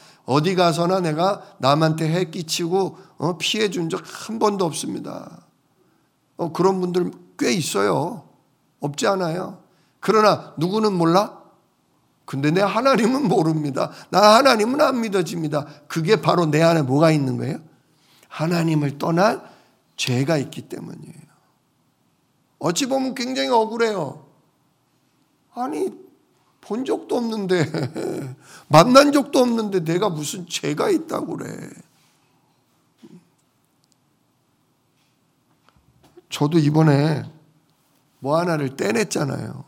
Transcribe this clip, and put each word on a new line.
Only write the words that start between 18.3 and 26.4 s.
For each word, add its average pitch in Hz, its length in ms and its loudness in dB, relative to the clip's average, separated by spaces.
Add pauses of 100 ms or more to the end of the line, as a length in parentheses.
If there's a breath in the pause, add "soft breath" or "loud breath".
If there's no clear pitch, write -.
떠난 180 440 0 (540 loud breath)
죄가 139 420 0
있기 - 240 -8
때문이에요. - 640 -16 (1300)
어찌 175 260 -2
보면 262 280 -2
굉장히 262 340 -4
억울해요. 220 800 -2 (1300)
아니, 269 360 -4 (720)